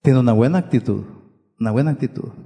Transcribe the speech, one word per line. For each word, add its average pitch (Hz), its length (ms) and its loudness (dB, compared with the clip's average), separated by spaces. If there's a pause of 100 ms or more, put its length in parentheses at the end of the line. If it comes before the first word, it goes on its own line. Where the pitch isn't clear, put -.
tiene 131 180 4
una 120 120 4
buena 123 280 2
actitud, 110 440 -2 (560)
una 113 120 -4
buena 139 200 0
actitud. - 380 -8 (160)